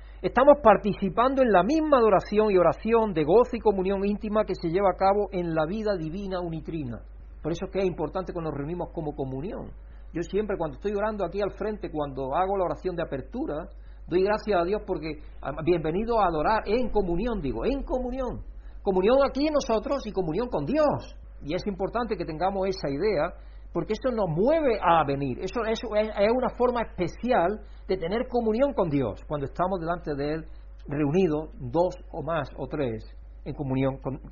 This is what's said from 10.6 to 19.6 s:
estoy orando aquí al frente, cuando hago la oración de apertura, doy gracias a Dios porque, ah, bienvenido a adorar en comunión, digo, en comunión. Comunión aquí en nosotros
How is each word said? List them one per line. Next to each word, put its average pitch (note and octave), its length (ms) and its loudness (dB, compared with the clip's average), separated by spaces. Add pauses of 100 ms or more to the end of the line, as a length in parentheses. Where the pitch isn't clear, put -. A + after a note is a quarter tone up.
estoy G3+ 180 -4
orando G#3 320 -2
aquí F#3+ 160 -4
al F#3+ 120 0
frente, G3+ 360 -6
cuando C#3 460 -4
hago F#3+ 200 2
la F#3+ 100 2
oración E3+ 300 -4
de E3 60 -2
apertura, D#3+ 640 -6 (400)
doy F3 140 2
gracias G#3 400 2
a - 20 2
Dios G#3 220 -2
porque, D#3+ 320 -4 (240)
ah, - 80 -6 (160)
bienvenido F3+ 560 2
a F#3+ 60 6
adorar E3+ 400 2
en A3+ 220 2
comunión, F3 520 0
digo, B2 240 -2
en C4+ 160 0
comunión. B3+ 640 -4 (400)
Comunión G3 340 4 (100)
aquí C#4+ 200 0
en D#4 60 0
nosotros C4+ 520 0